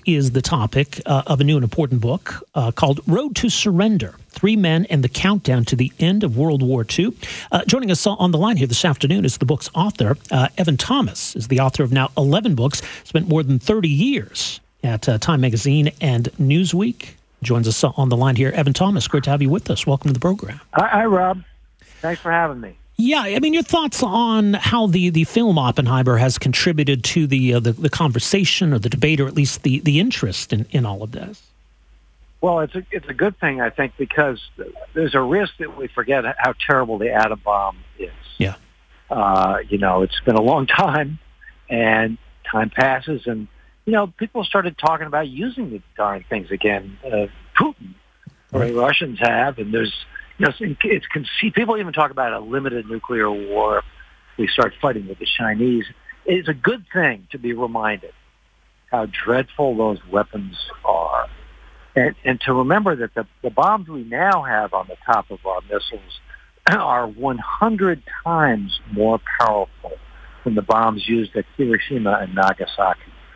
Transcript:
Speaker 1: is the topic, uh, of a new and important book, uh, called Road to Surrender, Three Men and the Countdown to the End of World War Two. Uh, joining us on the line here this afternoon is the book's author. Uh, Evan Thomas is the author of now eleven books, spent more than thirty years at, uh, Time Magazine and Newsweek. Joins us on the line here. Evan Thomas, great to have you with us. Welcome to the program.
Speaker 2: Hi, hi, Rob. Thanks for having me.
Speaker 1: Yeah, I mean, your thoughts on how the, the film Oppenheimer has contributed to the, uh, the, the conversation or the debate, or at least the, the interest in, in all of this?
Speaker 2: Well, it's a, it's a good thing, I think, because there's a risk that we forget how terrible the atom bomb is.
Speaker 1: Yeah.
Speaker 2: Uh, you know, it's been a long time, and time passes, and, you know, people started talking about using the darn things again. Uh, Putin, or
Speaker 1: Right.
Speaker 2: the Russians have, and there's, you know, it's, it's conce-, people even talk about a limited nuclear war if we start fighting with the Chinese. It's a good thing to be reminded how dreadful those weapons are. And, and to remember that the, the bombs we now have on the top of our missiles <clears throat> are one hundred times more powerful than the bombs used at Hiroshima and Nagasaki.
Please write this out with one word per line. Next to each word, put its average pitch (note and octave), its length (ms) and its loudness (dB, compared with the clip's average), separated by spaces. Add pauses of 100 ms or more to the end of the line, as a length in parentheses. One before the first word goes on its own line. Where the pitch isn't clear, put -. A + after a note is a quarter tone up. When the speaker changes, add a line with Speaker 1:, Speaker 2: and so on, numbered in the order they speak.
Speaker 1:
is C#3+ 260 4
the B2+ 100 2
topic, C3+ 640 0
uh, C#3 200 2
of C#3 140 2
a C#3+ 60 4
new D3+ 100 4
and C3 80 2
important B2 380 0
book, - 420 -2 (100)
uh, A#2 200 0
called C#3 340 2
Road A#3+ 300 2
to A#3+ 120 0
Surrender, F#3 640 2 (120)
Three A3 300 2
Men E3+ 320 4
and C3+ 160 4
the - 20 2
Countdown C3+ 560 2
to B2 140 0
the B2+ 220 0
End G3 260 2
of A#2+ 100 0
World C#3+ 260 2
War B2 220 2
Two. F#3+ 320 0 (340)
Uh, - 140 0
joining B3+ 260 0
us E3 160 2
on F3+ 260 2
the D#3 60 2
line G#3 200 2
here C3 100 2
this A#2 160 -2
afternoon E3 400 2
is C3+ 140 0
the - 80 0
book's - 280 -2
author. D3+ 440 0 (140)
Uh, C3 260 2
Evan D#3+ 180 2
Thomas - 600 -2
is A2 100 -8
the B2+ 140 2
author C3+ 220 2
of B2 100 -2
now C3 240 2
eleven D#3 380 2
books, A#2+ 260 0 (240)
spent E3 240 -2
more D#3+ 120 2
than C3 160 2
thirty G#3+ 300 2
years D3+ 720 -2 (240)
at, A2+ 240 -2
uh, A2+ 100 4
Time D#3 220 0
Magazine C3+ 600 2
and A#2+ 320 2
Newsweek. F3 800 0 (300)
Joins A#2 280 2
us - 160 0
on C3 240 2
the A#2+ 80 2
line C3 180 4
here. C3 140 2
Evan C#3 240 2
Thomas, F#3+ 340 0
great C#3+ 160 0
to D3 60 -2
have C#3+ 120 2
you C3+ 80 2
with F#3+ 220 0
us. - 160 -4
Welcome C#3+ 220 0
to C3+ 40 2
the A#2+ 60 -2
program. F3+ 400 -2 (140)
Speaker 2:
Hi, G3 160 2
hi, A3 160 2
Rob. F#3 360 2 (600)
Thanks E3 180 -4
for E3 140 -2
having D#3+ 260 0
me. G2+ 160 -14 (240)
Speaker 1:
Yeah, D4 220 2
I D4+ 160 -2
mean, D4+ 160 2
your E4 80 2
thoughts D#4 400 -2
on A3 540 2
how A3 320 2
the, F3+ 240 2
the D#3+ 140 4
film A3 340 4
Oppenheimer B2+ 580 2
has B2+ 220 2
contributed C#3 640 2
to D#3 240 2
the, C3 260 2
uh, A#2+ 60 4
the, A#2 140 2
the D#3 180 -2
conversation D#3+ 800 2
or A2+ 60 2
the A#2 100 -2
debate, D3+ 300 2
or C3+ 80 2
at - 80 -6
least C#3 260 0
the, C3+ 200 2
the D3+ 180 4
interest F3 520 -2
in, A2 200 0
in C3 120 2
all G#2 200 -6
of A2 80 -10
this? - 280 -14 (1000)
Speaker 2:
Well, E3+ 200 2
it's D#3 120 -4
a, F#3 160 -8
it's - 180 -8
a C3 60 -10
good F#3 260 -2
thing, C3+ 220 -2
I A#2 80 0
think, C3+ 300 -4
because C#3 420 -2 (540)
there's D#3+ 180 0
a C3+ 80 2
risk E3+ 380 0
that D#3 180 -12
we C3 120 -8
forget B2 360 -2 (140)
how B2 160 0 (100)
terrible B2 320 2
the A#2 160 -2
atom G#2+ 320 2
bomb G2 320 0 (220)
is. F2+ 100 -10 (300)
Speaker 1:
Yeah. F#2+ 160 -2 (560)
Speaker 2:
Uh, G2 480 2 (100)
you G#2 80 0
know, F#2 240 2
it's - 200 -2
been A#2 140 2
a A2 60 4
long C3+ 240 2
time, D3+ 540 0 (500)
and A2+ 480 2 (340)
time A2 200 0
passes, C3 560 0
and, A2 200 -6 (380)
you A3 80 0
know, G3+ 140 2
people A3 360 -8
started F3+ 320 -2
talking D#3+ 300 0
about D3+ 220 -2
using G#3 420 -8
the G#2 140 -12 (120)
darn G2+ 320 -4
things G2+ 220 -6
again. G2 560 -4
Uh, G#2 220 -2 (280)
Putin, C#4+ 380 -2 (580)
or B2+ 100 -2
Speaker 1:
Right. A#2+ 120 -2
Speaker 2:
the A#2+ 60 0
Russians C3 400 0
have, A#2 400 0
and G#2 120 -8
there's, A2+ 220 -2 (460)
you F#3 60 2
know, C3+ 140 2
it's, F3+ 240 -6
it's G#3 240 0
conce-, D#3 480 -4
people A3 240 0
even F3+ 140 -8
talk D3 180 0
about B2+ 200 -2
a A2 80 -6
limited A#2+ 480 -6
nuclear A2+ 440 -2
war G#2 480 -2
if - 60 -8 (520)
we G#2+ 100 -2
start A#2 320 2
fighting A2 280 -2
with F#2+ 100 -12
the G#2+ 80 -10
Chinese. A2+ 600 -2 (420)
It's F3+ 200 0
a D#3 60 0
good G3 400 -2
thing C3 380 -2
to C3 80 -14
be A#2+ 140 -4
reminded A2 600 -4 (800)
how A2+ 160 0
dreadful B2+ 680 -2
those G#2+ 220 0 (140)
weapons G2+ 440 -4 (300)
are. E2 420 0 (680)
And, B2+ 180 2 (100)
and B2+ 180 0
to C3+ 120 0
remember D#3+ 440 2
that A#2 180 -6
the, A2 100 -4 (160)
the B2 80 -6
bombs F3+ 380 0
we C#3+ 160 -10
now D#3 400 0
have G#2+ 320 -2
on F#2 120 -4
the F#2 100 -14 (100)
top A2 240 0
of F#2+ 120 -16
our F#2 180 -6
missiles G2+ 600 -10 (160)
<clears throat> - 300 -4
are C#3 400 0
one A#2+ 320 -4
hundred F#3+ 640 -2 (200)
times C3 560 0 (120)
more A2 280 2 (200)
powerful G#2+ 540 -2 (500)
than A#2 100 -2
the G#2 80 -2
bombs A2+ 480 0
used A2+ 260 -2
at G2+ 100 -4 (120)
Hiroshima A2+ 640 -2
and F#2 140 -8
Nagasaki. F#2+ 640 0 (340)